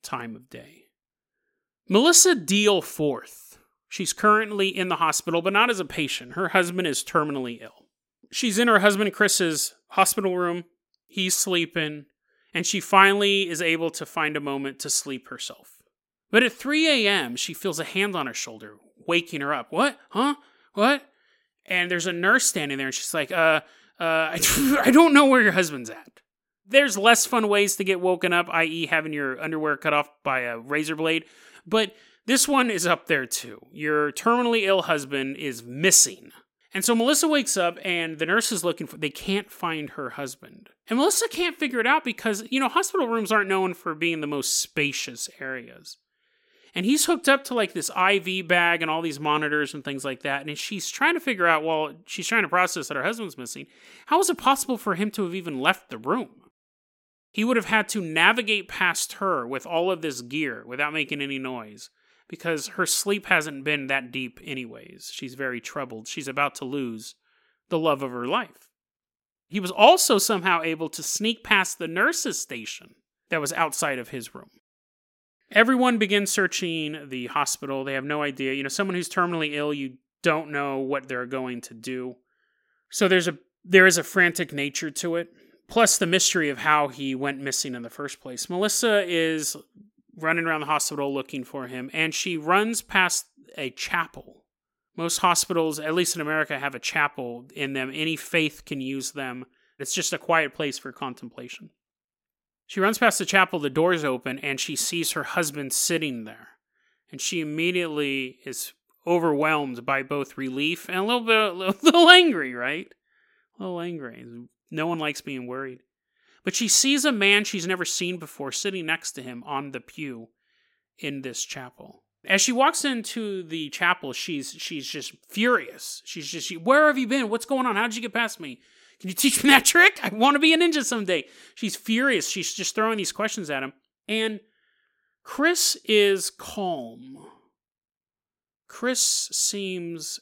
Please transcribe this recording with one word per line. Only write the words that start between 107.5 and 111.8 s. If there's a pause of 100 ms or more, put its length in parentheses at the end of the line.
is (340)
overwhelmed
by
both
relief
and
a
little
bit,
<laughs>